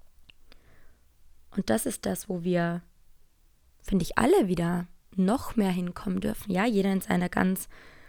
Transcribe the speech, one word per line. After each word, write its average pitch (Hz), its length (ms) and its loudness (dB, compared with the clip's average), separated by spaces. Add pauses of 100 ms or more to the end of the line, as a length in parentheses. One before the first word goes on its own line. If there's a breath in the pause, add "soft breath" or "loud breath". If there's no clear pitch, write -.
(1500 soft breath)
Und - 200 -4
das 220 160 0
ist - 200 -6
das, 185 220 -6
wo 175 160 -6
wir, 175 380 0 (1000)
finde 180 220 0
ich, - 140 0
alle 277 300 6
wieder 175 380 0 (300)
noch 196 400 0
mehr 196 140 2
hinkommen 180 500 -4
dürfen. 208 320 -4
Ja, 185 120 2
jeder 196 280 2
in 190 80 0
seiner 180 280 0
ganz 185 400 -2 (400 loud breath)